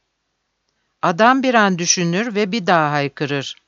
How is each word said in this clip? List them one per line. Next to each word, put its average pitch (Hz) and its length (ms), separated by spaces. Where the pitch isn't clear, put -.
Adam 226 420
bir 254 100
an 202 240
düşünür 180 580
ve 208 160
bir 196 160
daha 160 240
haykırır. 143 640